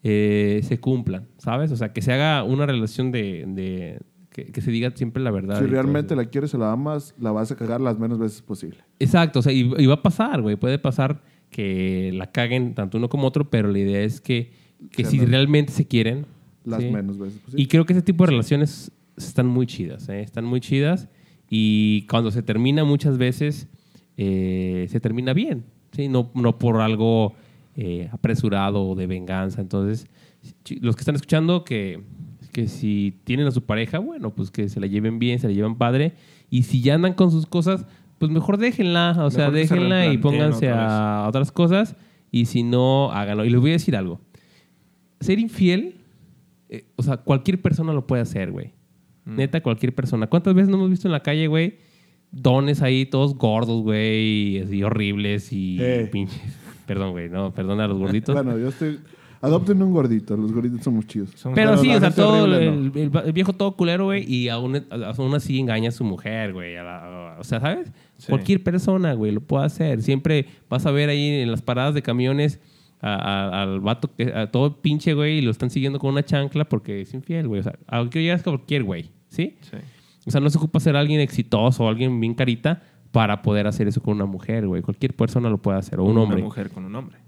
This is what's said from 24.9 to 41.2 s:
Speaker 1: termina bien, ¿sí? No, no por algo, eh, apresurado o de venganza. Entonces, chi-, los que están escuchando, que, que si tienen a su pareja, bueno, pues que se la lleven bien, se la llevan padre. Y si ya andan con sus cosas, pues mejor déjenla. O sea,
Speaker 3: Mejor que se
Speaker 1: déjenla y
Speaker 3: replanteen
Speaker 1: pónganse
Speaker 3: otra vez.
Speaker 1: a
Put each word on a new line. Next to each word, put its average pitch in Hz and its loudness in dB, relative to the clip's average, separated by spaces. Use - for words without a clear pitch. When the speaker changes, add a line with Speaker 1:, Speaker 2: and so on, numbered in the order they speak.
Speaker 1:
termina 123 -2
bien, 180 -2
¿sí? 143 -4
No, 123 0
no 117 2
por 117 2
algo, 110 2
eh, 87 -6
apresurado 101 0
o 95 -2
de 92 -4
venganza. 92 -6
Entonces, 98 -4
chi-, - -12
los 117 0
que - -16
están 143 -2
escuchando, 160 0
que, 95 -6
que 117 -2
si 101 -4
tienen 135 0
a 135 2
su 123 0
pareja, 110 -2
bueno, 240 -8
pues 98 -6
que 104 -4
se 98 -6
la 101 -4
lleven 107 -2
bien, 120 0
se 120 -2
la 101 0
llevan 107 -2
padre. 131 2
Y 123 2
si 127 0
ya 139 4
andan 180 2
con 185 4
sus 160 2
cosas, 180 0
pues 160 0
mejor 165 2
déjenla. 175 2
O 143 4
sea, 143 2
Speaker 3:
Mejor 147 2
que 160 2
se 160 4
Speaker 1:
déjenla 180 4
y 147 4
Speaker 3:
replanteen 110 2
Speaker 1:
pónganse 147 2
Speaker 3:
otra 117 2
vez. 110 2
Speaker 1:
a 104 0